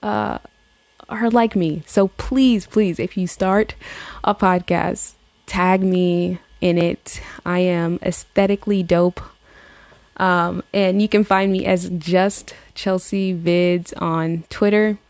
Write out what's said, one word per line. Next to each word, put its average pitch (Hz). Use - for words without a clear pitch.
uh, 147
are 226
like 233
me. 160
So 196
please, 254
please, 202
if -
you 180
start 196
a 208
podcast, 180
tag 185
me 180
in 175
it. -
I 180
am 175
aesthetically 196
dope. 175
Um, 180
and 196
you 214
can 208
find 196
me 190
as 180
Just 180
Chelsea 190
Vids 175
on 165
Twitter. 208